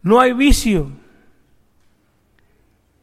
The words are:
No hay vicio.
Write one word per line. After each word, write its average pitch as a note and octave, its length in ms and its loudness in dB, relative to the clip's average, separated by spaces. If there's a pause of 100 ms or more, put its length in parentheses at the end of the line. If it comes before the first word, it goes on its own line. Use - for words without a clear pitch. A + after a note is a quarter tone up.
No G#3+ 180 2
hay B3+ 120 0
vicio. A3+ 560 0 (2250)